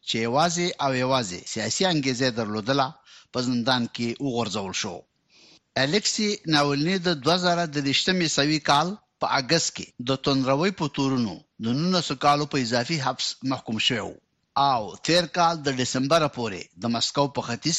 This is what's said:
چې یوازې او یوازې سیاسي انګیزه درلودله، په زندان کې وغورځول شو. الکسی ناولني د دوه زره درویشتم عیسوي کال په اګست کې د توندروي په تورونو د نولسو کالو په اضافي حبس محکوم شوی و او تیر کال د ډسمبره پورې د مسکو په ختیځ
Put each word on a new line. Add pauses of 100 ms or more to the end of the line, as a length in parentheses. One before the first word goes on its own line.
چې (100)
یوازې (160)
او (120)
یوازې (140)
سیاسي
انګیزه (100)
درلودله، (440)
په
زندان
کې (160)
وغورځول
شو. (880)
الکسی (260)
ناولني (100)
د (140)
دوه
زره (140)
درویشتم
عیسوي (100)
کال (340)
په (120)
اګست
کې (220)
د
توندروي (100)
په (120)
تورونو (300)
د (140)
نولسو (100)
کالو
په
اضافي
حبس (260)
محکوم
شوی
و (420)
او (240)
تیر (100)
کال (100)
د (100)
ډسمبره
پورې (200)
د
مسکو (140)
په
ختیځ